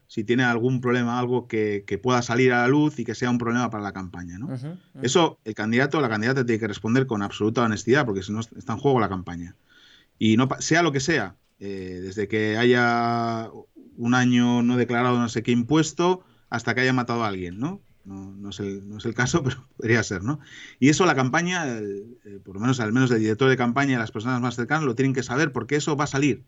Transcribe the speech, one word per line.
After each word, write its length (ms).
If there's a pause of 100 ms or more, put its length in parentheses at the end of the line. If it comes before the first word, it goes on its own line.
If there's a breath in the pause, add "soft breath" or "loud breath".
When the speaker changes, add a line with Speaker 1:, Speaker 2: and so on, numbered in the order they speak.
Speaker 1:
si 180
tiene 200
algún 360
problema, 380
algo 280
que, 400
que 120
pueda 240
salir 320
a 80
la 60
luz 300
y 60
que 100
sea 140
un 80
problema 320
para 140
la 100
campaña, 460
¿no? 80
Speaker 2:
Ujú, 220
ujú. 100 (240)
Speaker 1:
Eso, 420
el 100
candidato 440
o 20
la 80
candidata 380
tiene 120
que 100
responder 380
con 140
absoluta 420
honestidad, 440
porque 160
si 100
no, 80
está 320
en 60
juego 200
la 120
campaña. 440 (640 soft breath)
Y 200
no 100
pa-, 140
sea 200
lo 80
que 100
sea, 360 (220)
eh, 440
desde 240
que 300
haya 920 (480)
un 160
año 480
no 160
declarado 400
no 100
sé 140
qué 80
impuesto, 760 (240 soft breath)
hasta 260
que 60
haya 140
matado 280
a 60
alguien, 320
¿no? 220 (240)
No, 280
no 140
es 120
el, 280
no 80
es 80
el 100
caso, 280
<laughs> 20
pero 320
podría 260
ser, 220
¿no? 160 (380 loud breath)
Y 100
eso 160
la 100
campaña, 540
el, 560
eh, 180
por 120
lo 80
menos, 180
al 140
menos 160
el 100
director 300
de 80
campaña 340
y 40
las 140
personas 300
más 160
cercanas 280
lo 100
tienen 180
que 100
saber, 300
porque 240
eso 200
va 80
a 40
salir. 400